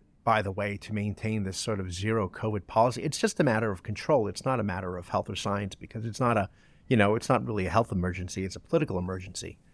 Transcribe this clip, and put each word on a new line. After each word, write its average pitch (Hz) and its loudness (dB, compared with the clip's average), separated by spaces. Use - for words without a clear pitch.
by 110 4
the 98 -4
way, 101 -4
to - -12
maintain 104 -2
this 95 -4
sort 107 -2
of 90 -6
zero 101 0
covid 107 -4
policy, 113 2
it's 147 -4
just - 2
a 170 4
matter 113 4
of 95 -6
control. 110 2
It's - -6
not 131 0
a 107 0
matter 92 -4
of 87 -10
health 95 0
or 104 -6
science 101 -2
because - -10
it's 113 -6
not 120 4
a, 101 2
you 127 4
know, 104 6
it's - -2
not 123 4
really 104 0
a 85 -2
health 110 4
emergency. 90 -2
It's 95 -6
a - -14
political 147 0
emergency. 92 -6